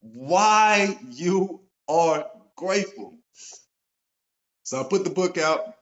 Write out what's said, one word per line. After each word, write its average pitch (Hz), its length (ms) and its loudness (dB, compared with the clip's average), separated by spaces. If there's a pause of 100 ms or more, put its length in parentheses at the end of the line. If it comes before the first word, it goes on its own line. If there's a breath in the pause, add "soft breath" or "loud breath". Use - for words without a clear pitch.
why 196 960 2 (120)
you 175 500 -2 (280)
are 156 380 2 (300)
grateful. - 640 -6 (1500 loud breath)
So 131 160 -8
I 135 80 -4
put 190 160 0
the - 60 -2
book 180 280 -2
out. 160 440 -2